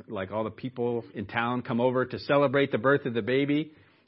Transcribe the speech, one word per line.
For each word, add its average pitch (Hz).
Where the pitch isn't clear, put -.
like, 98
all 110
the 107
people 120
in 104
town 120
come 117
over 127
to 120
celebrate 139
the 123
birth 139
of 120
the 117
baby. 139